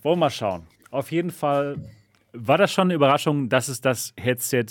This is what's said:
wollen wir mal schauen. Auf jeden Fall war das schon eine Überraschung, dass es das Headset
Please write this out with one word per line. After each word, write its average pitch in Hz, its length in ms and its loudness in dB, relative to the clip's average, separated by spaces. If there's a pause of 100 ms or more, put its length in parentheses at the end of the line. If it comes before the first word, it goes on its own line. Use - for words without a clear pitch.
wollen 175 160 2
wir 156 80 2
mal - 20 0
schauen. 90 380 -4 (220)
Auf 131 220 -6
jeden 170 200 -4
Fall 143 440 -2 (560)
war 120 260 2
das 190 140 4
schon 190 160 2
eine 180 60 2
Überraschung, 143 560 2
dass 127 180 2
es 135 140 -10
das 127 340 -2
Headset 123 560 -2